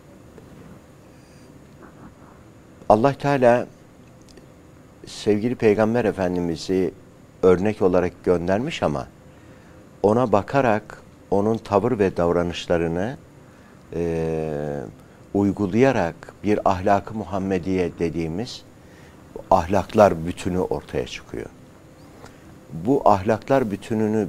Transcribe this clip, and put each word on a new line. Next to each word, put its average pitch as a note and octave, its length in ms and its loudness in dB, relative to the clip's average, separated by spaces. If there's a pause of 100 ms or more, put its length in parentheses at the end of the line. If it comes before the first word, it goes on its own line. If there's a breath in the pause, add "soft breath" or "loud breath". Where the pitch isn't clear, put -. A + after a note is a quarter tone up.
(3000 loud breath)
Allah A2+ 240 6
Teala B2 540 2 (1400)
sevgili G#2+ 500 -2
Peygamber A2 500 2
Efendimiz'i F2+ 880 -2 (500)
örnek F#2 380 4
olarak F2+ 320 2 (100)
göndermiş F#2+ 600 0
ama C#2+ 240 -2 (960 loud breath)
ona A2+ 280 2
bakarak, G#2+ 720 0 (300)
onun G#2+ 260 0
tavır G#2 420 0
ve F#2+ 180 2
davranışlarını, F2 1000 -2 (800 loud breath)
e, D#2+ 840 -4 (540 loud breath)
uygulayarak G2+ 840 2 (280)
bir G2+ 220 0
ahlak-ı F#2+ 480 0
Muhammediye F#2+ 840 -4
dediğimiz E2 600 -6 (920 loud breath)
ahlaklar F2+ 760 4
bütünü F2+ 320 -4
ortaya C#2+ 480 -4
çıkıyor. - 380 -14 (1300 loud breath)
Bu G2 320 0
ahlaklar G#2 640 0
bütününü G#2+ 580 -2